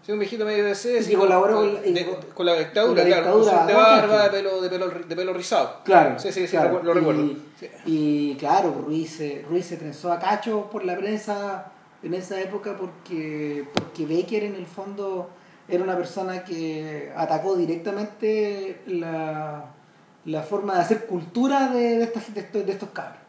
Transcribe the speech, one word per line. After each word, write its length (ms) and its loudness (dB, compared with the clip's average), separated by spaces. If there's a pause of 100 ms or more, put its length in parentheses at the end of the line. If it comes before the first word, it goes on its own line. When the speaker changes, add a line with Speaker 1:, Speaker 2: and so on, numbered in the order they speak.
Speaker 1:
Sí, 80 -6
un 60 -2
viejito 260 -4
medio 180 0
D 120 0
C, 240 0
Speaker 2:
Y 40 0
Speaker 1:
sí, 80 -4
Speaker 2:
que 60 6
colaboró 380 6
Speaker 1:
con, 180 4
Speaker 2:
con 80 -
la, 80 0
y 40 4
Speaker 1:
de, 120 0
Speaker 2:
con, 100 -6 (200)
Speaker 1:
con 100 -4
la 120 4
dictadura, 440 2
Speaker 2:
con 80 6
la 80 6
Speaker 1:
claro, 220 4
Speaker 2:
dictadura 120 6
Speaker 1:
con 120 6
su 40 4
de 60 4
barba, 340 8
de 160 6
Speaker 2:
argentina. 80 6
Speaker 1:
pelo, 300 -2
de 80 -2
pelo, 200 -2 (200)
de 80 -4
pelo 160 -4
rizado. 500 0
Speaker 2:
Claro, 360 6
Speaker 1:
Sí, 120 -4
sí, 160 -2
sí, 80 -6
Speaker 2:
claro. 240 4
Speaker 1:
recu-, 40 -6
lo 100 2
recuerdo. 300 2
Speaker 2:
Y, 180 -2 (180)
Speaker 1:
Sí. 80 -16 (180)
Speaker 2:
y 500 0
claro, 360 2 (140)
Ruiz 260 -4
se, 380 -8
Ruiz 160 -2
se 100 -10
trenzó 380 -6
a 60 -2
cacho 520 -2
por 140 -8
la 100 -2
prensa 800 -6 (280)
en 120 -6
esa 260 -6
época 380 -8
porque, 960 -8
porque 320 -6
Becker 400 -2
en 100 -8
el 120 -12
fondo 640 -10 (380)
era 140 -2
una 140 -2
persona 480 -6
que 680 -8
atacó 440 -2
directamente 1300 -4
la, 760 -6 (580)
la 200 -4
forma 320 -4
de 60 4
hacer 260 0
cultura 600 0
de, 300 2
de 80 2
estas, 280 -10
de 60 -8
estos, 260 -6
de 60 -2
estos 200 -8
cabros. 260 -12 (120)